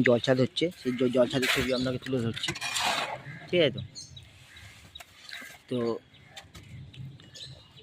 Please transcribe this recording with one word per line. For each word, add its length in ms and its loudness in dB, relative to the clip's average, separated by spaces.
জল 180 8
ছাদ 180 6
হচ্ছে, 200 0
সেই 180 -2
জ-, 180 2
জল 160 8
ছাদের 220 0
ছবি 240 0
আপনাকে 260 0
তুলে 200 -2
ধরছি, 260 -2
ঠিক 160 4
আছে 120 4
তো? 60 -8
তো 80 0